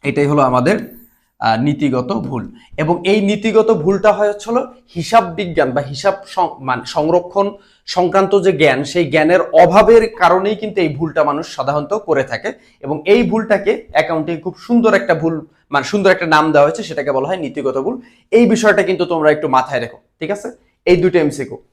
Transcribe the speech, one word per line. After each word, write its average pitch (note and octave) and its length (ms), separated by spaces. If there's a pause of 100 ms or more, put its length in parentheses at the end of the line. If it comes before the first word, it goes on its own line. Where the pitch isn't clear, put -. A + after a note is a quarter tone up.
এটাই C#3+ 220
হলো C#3+ 160
আমাদের, B2+ 540 (440)
আহ, A2+ 220
নীতিগত C3+ 520
ভুল। B2+ 380 (260)
এবং E3+ 280
এই G3 160
নীতিগত G#3+ 500
ভুলটা G3 400
হয় G#3 180
হচ্ছে G#3 220
হলো B3+ 220 (220)
হিসাব F3 380
বিজ্ঞান E3 380
বা C3+ 100
হিসাব D3 320 (140)
সং-, D#3 320
মানে C3 260
সংরক্ষণ F3 680 (340)
সংক্রান্ত F#3+ 560
যে F#3 100
জ্ঞান, C#3+ 320
সেই D3+ 280
জ্ঞানের D#3+ 300
অভাবের G#3+ 760
কারণেই F#3 400
কিন্তু G3+ 260
এই D#3 140
ভুলটা D#3 280
মানুষ D3+ 320
সাধারণত C#3+ 380
করে D#3+ 300
থাকে। B2+ 300 (280)
এবং D3+ 240
এই G#3 240
ভুলটাকে G#3 640
অ্যাকাউন্টিং D#3+ 460
খুব D#3+ 200
সুন্দর A#3 360
একটা F#3+ 220
ভুল, D#3 300 (240)
মানে C#3+ 140
সুন্দর G3 280
একটা F3+ 140
নাম D#3 260
দেওয়া D3 160
হয়েছে, E3 160
সেটাকে D3 280
বলা C3 160
হয় F#3 100
নীতিগত C3+ 400
ভুল। G#3 240 (300)
এই A#3 140
বিষয়টা G3+ 380
কিন্তু F3 220
তোমরা D#3+ 260
একটু D3+ 160
মাথায় C3 320
রেখো, A#2 180 (220)
ঠিক E3 120
আছে? G3+ 200 (340)
এই F3 120
দুটো F3 220
এমসিকিউ। C#3 380 (160)